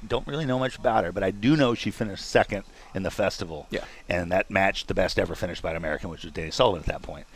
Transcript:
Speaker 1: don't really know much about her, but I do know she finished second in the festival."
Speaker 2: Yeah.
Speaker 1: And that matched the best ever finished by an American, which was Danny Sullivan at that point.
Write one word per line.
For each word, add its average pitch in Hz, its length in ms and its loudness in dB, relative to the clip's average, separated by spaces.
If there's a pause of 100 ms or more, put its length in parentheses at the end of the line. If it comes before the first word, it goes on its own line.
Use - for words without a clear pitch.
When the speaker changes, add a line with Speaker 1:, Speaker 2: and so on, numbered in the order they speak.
Speaker 1:
don't 120 220 -2
really 147 180 -4
know 127 120 0
much 131 200 -2
about 113 240 4
her, 87 80 -2
but 95 140 0
I 95 80 2
do 113 240 4
know 123 180 6
she 107 160 -2
finished 107 340 -4
second 101 380 4 (320)
in 95 80 -2
the 90 80 -2
festival." 87 600 -2
Speaker 2:
Yeah. - 140 -4 (240)
Speaker 1:
And 87 220 0
that 92 220 2
matched 95 340 2
the 95 80 -2
best 92 240 2
ever 87 160 2
finished 87 260 -6
by 85 120 -4
an 82 40 -4
American, 80 340 -4
which 78 120 -12
was 82 100 -12
Danny 80 200 -6
Sullivan 101 300 4
at - 40 -10
that - 160 -4
point. - 340 -14